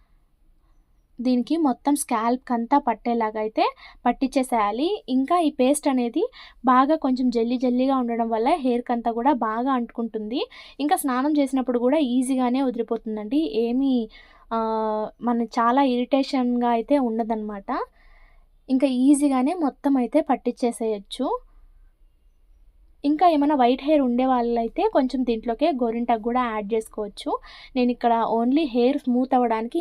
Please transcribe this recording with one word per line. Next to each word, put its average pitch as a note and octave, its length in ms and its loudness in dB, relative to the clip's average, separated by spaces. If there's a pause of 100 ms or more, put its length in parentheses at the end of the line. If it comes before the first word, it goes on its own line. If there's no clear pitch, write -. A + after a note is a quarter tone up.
(1300)
దీనికి B3 280 0 (100)
మొత్తం C#4+ 380 0
స్కాల్ప్‌కి A#3+ 540 -2
అంతా A#3 280 0
పట్టేలాగా A3+ 580 -2
అయితే G#3+ 220 0 (400)
పట్టించేసేయాలి. B3 800 0 (280)
ఇంకా C4+ 220 0 (120)
ఈ - 100 -6
పేస్ట్ C4 340 2
అనేది B3+ 300 -2 (480)
బాగా C4 320 6
కొంచెం C4 320 0
జెల్లీ A#3+ 300 0
జెల్లీగా C4 380 2
ఉండడం A#3 320 -2
వల్ల A3 140 0 (160)
హెయిర్‌కి A#3+ 300 0
అంతా A#3 240 -2
కూడా B3 140 2 (100)
బాగా A#3 360 -2
అంటుకుంటుంది. A3+ 640 -6 (440)
ఇంకా D4+ 180 2
స్నానం C4+ 380 0
చేసినప్పుడు B3+ 440 0
కూడా C4 140 2 (160)
ఈజీగానే B3+ 540 0
వదిలిపోతుందండి. A3+ 760 -4 (240)
ఏమీ, C4 260 0 (640)
ఆ, A3+ 40 -2 (680)
మన A#3 200 0 (100)
చాలా B3 260 4 (100)
ఇరిటేషన్గా B3 840 0
అయితే C#4+ 200 2 (120)
ఉండదన్నమాట. G#3+ 600 -6 (1040)
ఇంకా C4+ 140 2 (140)
ఈజీగానే C#4 500 4 (120)
మొత్తం C#4 280 0 (100)
అయితే C4 160 2 (120)
పట్టించేసేయచ్చు. A#3 960 -4 (1800)
ఇంకా D#4 260 4
ఏమైనా C#4+ 260 2
వైట్ B3 240 4
హెయిర్ D4 220 4
ఉండే B3 240 0
వాళ్ళైతే A#3 520 -2 (120)
కొంచెం C4 340 0
దీంట్లోకే A3+ 400 0 (140)
గోరింటాకు A#3 440 -2
కూడా B3 240 0
యాడ్ G#3+ 240 -6
చేసుకోవచ్చు. A3 560 -6 (460)
నేను B3 180 2
ఇక్కడ A#3+ 180 2 (260)
only B3+ 260 2 (100)
హెయిర్ B3+ 300 2
స్మూత్ B3 320 0
అవ్వడానికి A#3 440 -2